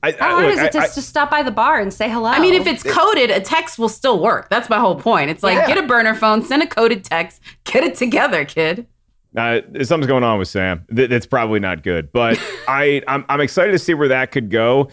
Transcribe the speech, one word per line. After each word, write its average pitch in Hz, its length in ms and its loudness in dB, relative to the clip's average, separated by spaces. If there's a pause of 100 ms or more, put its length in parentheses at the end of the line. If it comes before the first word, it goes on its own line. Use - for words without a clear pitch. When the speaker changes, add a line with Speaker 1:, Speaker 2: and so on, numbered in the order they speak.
Speaker 1:
I, 156 80 0
Speaker 2:
How 156 160 -2
Speaker 1:
I, - 40 0
Speaker 2:
hard 339 140 2
Speaker 1:
look, 139 80 2
Speaker 2:
is - 60 0
it 147 40 0
Speaker 1:
I, 156 60 2
Speaker 2:
just - 220 0
Speaker 1:
I - 40 -10
Speaker 2:
to 277 60 -6
stop 285 280 -2
by 294 140 0
the 262 80 -4
bar 240 280 2
and 196 140 -4
say 220 160 -4
hello? 226 200 -2
Speaker 3:
I 247 100 2
mean, 359 140 4
if 359 120 2
it's 294 180 -2
coded, 320 460 2
a 196 120 0
text 320 360 -4
will 226 120 -2
still 220 320 0
work. 190 280 0
That's 233 200 -2
my 214 100 2
whole 180 160 2
point. 170 340 0
It's - 140 -6
like, 185 140 2
Speaker 1:
Yeah. 294 100 2
Speaker 3:
get 302 100 2
a 370 60 0
burner 233 320 2
phone, 220 280 2
send 294 200 0
a 320 40 -2
coded 226 360 2
text, 170 380 -6 (240)
get 262 180 2
it 330 120 -2
together, 226 500 0
kid. 165 420 -2 (480)
Speaker 1:
Uh, 117 260 0 (200)
something's 143 260 0
going 127 160 2
on 113 160 2
with 92 80 -2
Sam. 92 380 -2 (100)
Th-, 123 140 2
that's 120 160 0
probably 110 340 0
not 92 240 -4
good, 82 300 -4
but 117 260 0 (140)
Speaker 3:
<laughs> - 160 -10
Speaker 1:
I, 143 380 2
I'm, 139 200 -2
I'm 143 140 0
excited 180 320 0
to 170 60 2
see 175 160 0
where 147 120 2
that 131 240 0
could 117 180 -4
go. 120 440 2